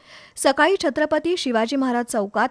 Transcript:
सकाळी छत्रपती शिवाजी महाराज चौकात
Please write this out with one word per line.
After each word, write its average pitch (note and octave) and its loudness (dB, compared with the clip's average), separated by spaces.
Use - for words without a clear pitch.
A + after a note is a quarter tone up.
सकाळी D#4 2
छत्रपती D#4 0
शिवाजी A#3 -2
महाराज B3 0
चौकात G#3+ -2